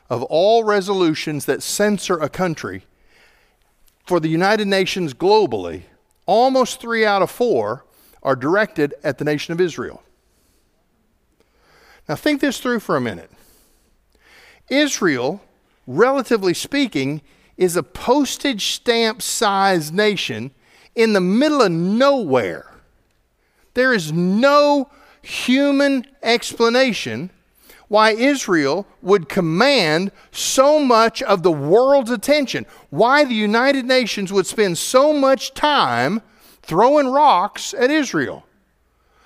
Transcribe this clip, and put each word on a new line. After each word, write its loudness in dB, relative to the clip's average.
of -4
all 2
resolutions -2
that -2
censor -2
a -4
country -6
for 0
the -4
United 0
Nations -2
globally, 0
almost 0
three -2
out 2
of 0
four -2
are 0
directed -2
at -4
the -6
nation -4
of -4
Israel. -4
Now -4
think -2
this -2
through -4
for -4
a 0
minute. -8
Israel, 0
relatively 0
speaking, -4
is 0
a -2
postage -2
stamp -2
sized 0
nation -2
in 2
the -2
middle 2
of 2
nowhere. 0
There 2
is -2
no 2
human 0
explanation -2
why 4
Israel 0
would 2
command 0
so 2
much 2
of 0
the 4
world's 2
attention, -2
why 2
the 0
United 0
Nations -2
would 0
spend -2
so 2
much 0
time 0
throwing 2
rocks 0
at 0
Israel. -2